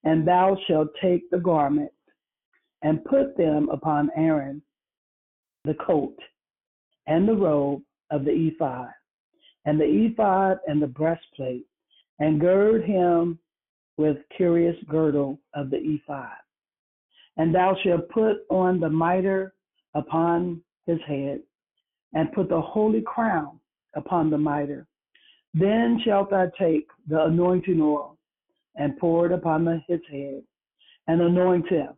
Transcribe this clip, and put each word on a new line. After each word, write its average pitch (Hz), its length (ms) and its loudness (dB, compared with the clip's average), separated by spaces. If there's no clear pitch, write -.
And 160 220 2
thou 180 300 4
shalt 156 200 2
take 180 280 0
the 180 80 0
garment 147 520 0
and 156 220 0
put 277 320 0
them 151 340 2
upon 151 460 -2
Aaron, 156 460 0
the 151 100 0
coat, 151 420 0
and 170 180 2
the 226 80 2
robe 147 480 0
of 143 140 -2
the 147 60 0
ephod, 139 600 -2
and 151 160 0
the 151 40 2
ephod 196 760 2
and 151 120 0
the 151 60 0
breastplate, 131 800 -6
and 151 200 2
gird 202 440 4
him 175 540 0
with 151 220 0
curious 170 400 2
girdle 147 500 0
of 143 160 -6
the - 80 -2
ephod. 147 520 -8
And 160 160 2
thou 185 300 2
shalt 170 280 0
put 220 280 0
on 185 300 2
the 165 100 0
mitre 185 640 0
upon 170 680 -2
his 165 200 -2
head, 139 340 -6
and 160 180 -2
put 185 160 -2
the 160 120 0
holy 220 420 0
crown 196 560 -4
upon 156 360 -2
the 151 80 0
mitre. 147 480 -4
Then 226 500 2
shalt 196 260 2
thou 185 280 2
take 160 280 0
the 156 160 0
anointing 175 560 2
oil, 147 360 -2
and 147 220 -4
pour 170 280 2
it 175 60 0
upon 165 320 0
the, 165 240 -2
his 170 120 -4
head, 139 320 -12
and 165 120 2
anoint 180 480 2
him. 156 300 -2